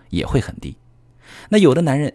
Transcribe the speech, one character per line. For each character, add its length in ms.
也 160
会 160
很 160
低。 180
那 100
有 160
的 100
男 140
人 180